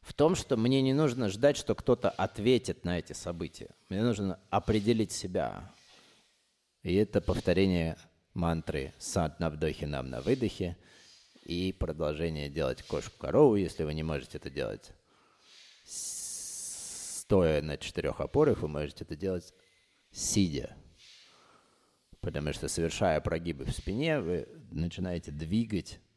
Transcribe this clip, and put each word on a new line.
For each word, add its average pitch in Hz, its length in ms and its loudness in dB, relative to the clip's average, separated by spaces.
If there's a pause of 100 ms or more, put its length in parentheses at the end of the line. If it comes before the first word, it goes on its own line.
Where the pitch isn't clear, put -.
в - 100 -16
том, 160 220 4
что - 240 0
мне 131 240 4
не 135 100 4
нужно 127 380 2
ждать, 139 260 4
что - 180 -2
кто-то - 360 2
ответит 104 760 0
на 87 140 0
эти - 160 -8
события. - 560 -8 (180)
Мне 98 140 0
нужно 101 360 0 (120)
определить 107 640 2
себя. 80 600 -4 (1080)
И 87 120 0
это 101 280 2
повторение 90 720 2 (380)
мантры 80 640 -2
«Сад - 420 -2
на 82 80 0
вдохе, 76 380 -2
нам 65 240 -4
на 62 100 -6
выдохе». 98 560 0 (680)
И 90 280 -2
продолжение 78 800 -2
делать 71 320 -2
кошку-корову, 107 720 2
если 85 300 0
вы 76 100 -2
не 78 80 -2
можете 76 360 -4
это 69 120 -10
делать 60 420 -6 (920)
с-, - 1300 -10
стоя 80 420 4
на 76 160 -6
четырех - 420 -4
опорах, 139 380 4
вы 78 100 -2
можете 73 360 -6
это 80 100 -10
делать 90 400 -6 (560)
сидя. - 680 0 (1400)
Потому 76 320 -2
что, 73 160 -6
совершая 82 520 2
прогибы 82 460 -2
в - 40 -2
спине, 143 480 0
вы 87 300 -2 (240)
начинаете 87 580 -4
двигать 87 680 -2 (160)